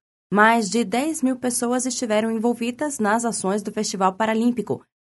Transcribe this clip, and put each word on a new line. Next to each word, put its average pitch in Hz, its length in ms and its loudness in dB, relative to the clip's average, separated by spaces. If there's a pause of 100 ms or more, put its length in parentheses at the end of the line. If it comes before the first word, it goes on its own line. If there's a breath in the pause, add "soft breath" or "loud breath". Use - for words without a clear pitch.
(300)
mais 214 380 4
de 220 160 0
dez 262 380 -2
mil 254 140 0
pessoas 247 500 -2
estiveram 226 440 0
envolvidas 240 680 -2
nas 220 260 2
ações 208 380 -2
do 208 100 -8
Festival 196 400 0
Paralímpico, 220 720 0 (200)